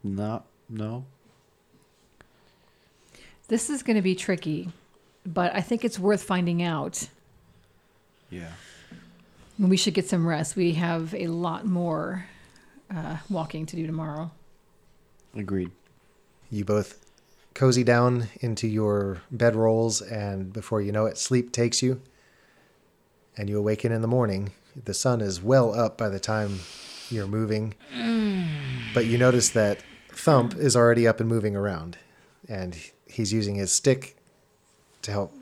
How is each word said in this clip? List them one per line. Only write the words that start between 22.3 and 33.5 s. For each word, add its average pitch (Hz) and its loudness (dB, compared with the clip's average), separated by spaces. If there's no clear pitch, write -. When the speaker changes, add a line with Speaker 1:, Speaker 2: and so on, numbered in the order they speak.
Speaker 3:
And 101 -6
you 104 -2
awaken 107 0
in 113 0
the 113 -2
morning. 104 0
The 98 -8
sun 123 2
is 95 -4
well 120 4
up 113 0
by 110 -2
the 98 -4
time 104 -2
you're 104 -4
moving. 107 -2
Speaker 2:
Mm. 220 -2
Speaker 3:
But 117 2
you 117 2
notice 123 6
that 104 2
Thump 123 4
is 143 2
already 117 8
up 110 4
and 113 0
moving 107 0
around. 87 -4
And 90 -8
he's 101 -2
using 104 0